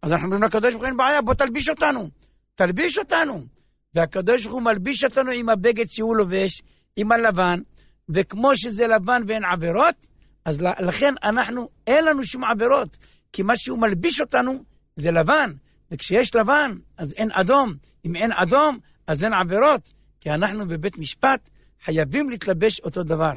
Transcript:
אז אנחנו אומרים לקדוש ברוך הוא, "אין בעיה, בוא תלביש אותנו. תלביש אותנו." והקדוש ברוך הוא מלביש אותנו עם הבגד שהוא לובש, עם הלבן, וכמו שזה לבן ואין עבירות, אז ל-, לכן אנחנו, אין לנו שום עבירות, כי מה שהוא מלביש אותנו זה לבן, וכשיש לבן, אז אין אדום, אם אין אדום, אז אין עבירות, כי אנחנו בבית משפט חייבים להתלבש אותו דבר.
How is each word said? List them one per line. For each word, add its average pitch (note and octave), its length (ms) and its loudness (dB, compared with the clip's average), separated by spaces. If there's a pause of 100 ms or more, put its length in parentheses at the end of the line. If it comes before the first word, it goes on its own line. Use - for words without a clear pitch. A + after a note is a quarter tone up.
אז D#3 100 -2
אנחנו E3 140 0
אומרים G3 160 0
לקדוש A3 280 2
ברוך A3+ 120 -8
הוא, B3 40 -4
"אין C4 100 -4
בעיה, C4+ 260 2
בוא A#3 120 0
תלביש C4+ 340 -2
אותנו. D4 420 -2 (440)
תלביש G#3+ 440 0
אותנו." D4 480 -2 (480)
והקדוש F#3 480 2
ברוך G#3 120 -8
הוא B3+ 80 -4
מלביש A3+ 420 0
אותנו B3+ 260 0
עם A#3+ 180 -4
הבגד A3 400 2
שהוא A3+ 280 -2
לובש, F#3+ 460 0 (340)
עם G#3 160 2
הלבן, F#3 480 2 (480)
וכמו G3+ 480 2
שזה A3+ 300 -2
לבן A3+ 400 2
ואין G#3+ 180 -4
עבירות, F3+ 500 0 (500)
אז D#3 180 -4
ל-, F3+ 260 -2
לכן C4+ 340 2
אנחנו, A3+ 460 -2 (180)
אין C#4+ 180 4
לנו D4 200 0
שום B3+ 200 -8
עבירות, A#3 520 0 (360)
כי - 100 -4
מה A3 140 2
שהוא B3+ 220 -6
מלביש A3+ 420 0
אותנו C4 420 -2 (340)
זה D3+ 140 -2
לבן, F#3 420 2 (380)
וכשיש F#3+ 440 -2
לבן, A#3 420 2 (200)
אז D3+ 160 -8
אין A3 200 -2
אדום, A3 420 2 (300)
אם E3+ 120 -4
אין A3 160 0
אדום, B3+ 460 2 (280)
אז D3+ 180 -2
אין A3+ 80 0
עבירות, G3+ 600 2 (280)
כי D3+ 100 -6
אנחנו G3 380 -2
בבית E3 300 -6
משפט C4 500 -2 (360)
חייבים D#3+ 460 -2
להתלבש G3 500 -2
אותו E3+ 220 -6
דבר. D#3+ 340 -2